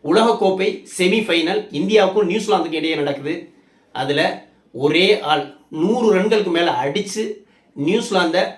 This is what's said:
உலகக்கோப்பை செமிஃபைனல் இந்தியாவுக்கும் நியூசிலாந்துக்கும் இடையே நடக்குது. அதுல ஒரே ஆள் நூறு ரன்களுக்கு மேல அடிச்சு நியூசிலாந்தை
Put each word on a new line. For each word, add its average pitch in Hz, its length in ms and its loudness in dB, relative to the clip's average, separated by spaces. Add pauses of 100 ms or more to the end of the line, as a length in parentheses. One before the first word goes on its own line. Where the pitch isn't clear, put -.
உலகக்கோப்பை 196 800 2 (120)
செமிஃபைனல் 185 720 0
இந்தியாவுக்கும் 190 560 2
நியூசிலாந்துக்கும் 185 440 0
இடையே 160 220 -2
நடக்குது. 143 580 -6 (400)
அதுல 143 540 -4 (260)
ஒரே 165 480 2
ஆள் 147 360 -2 (140)
நூறு 202 500 2
ரன்களுக்கு 202 300 0
மேல 170 200 0
அடிச்சு 190 640 -4 (540)
நியூசிலாந்தை 185 720 0